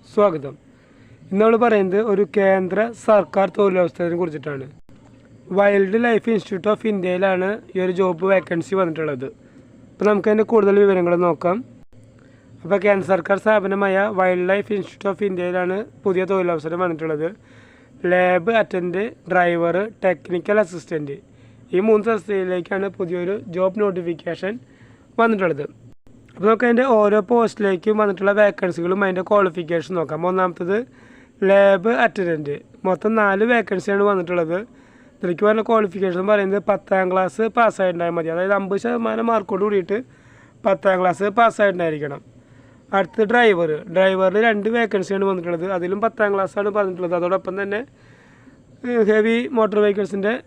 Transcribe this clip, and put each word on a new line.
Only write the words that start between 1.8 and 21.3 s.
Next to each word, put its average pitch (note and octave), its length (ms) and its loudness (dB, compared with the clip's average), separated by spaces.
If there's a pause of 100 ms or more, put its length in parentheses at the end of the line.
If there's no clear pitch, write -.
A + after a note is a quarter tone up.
ഒരു G3 120 2 (120)
കേന്ദ്ര F#3+ 420 2 (280)
സർക്കാർ G3+ 400 2 (100)
തൊഴിലവസരത്തിനെ F3+ 640 0
കുറിച്ചിട്ടാണ്. D3 460 -8 (920)
Wildlife G3+ 760 2
Institute F#3+ 380 -4
of G#3+ 200 -2
ഇന്ത്യയിലാണ് F#3 560 0 (260)
ഈ F#3 100 -2
ഒരു F#3 160 -2
ജോബ് F3+ 320 0
വേക്കൻസി F3+ 480 -2
വന്നിട്ടുള്ളത്. D#3 480 -4 (640)
അപ്പോൾ G3 180 0
നമുക്ക് G#3 220 2
അതിൻ്റെ G#3+ 200 2
കൂടുതൽ G3+ 220 4 (100)
വിവരങ്ങൾ F3+ 320 4 (100)
നോക്കാം. F3 300 0 (1040)
അപ്പോൾ F#3 240 0
കേന്ദ്ര G3 260 2
സർക്കാർ F#3+ 320 0
സ്ഥാപനമായ G3 640 0 (120)
Wildlife F#3 580 0
Institute - 340 -8
of G3 180 -6
ഇന്ത്യയിലാണ് F3+ 480 -4 (260)
പുതിയ F#3 280 0
തൊഴിലവസരം F3 520 -2
വന്നിട്ടുള്ളത്. D#3+ 440 -4 (840)
ലാബ് F3+ 420 2 (100)
അറ്റൻഡന്റ്, F3+ 420 -4 (260)
ഡ്രൈവർ, E3+ 440 2 (300)
ടെക്നിക്കൽ F3+ 600 -2
അസിസ്റ്റന്റ്, D3+ 520 -10 (580)